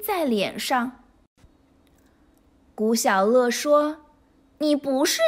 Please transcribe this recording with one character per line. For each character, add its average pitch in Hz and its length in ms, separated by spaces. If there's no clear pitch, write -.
在 370 220
脸 202 320
上。 247 440
古 220 200
小 208 320
乐 240 240
说 294 480
：“你 302 160
不 277 300
是 - 240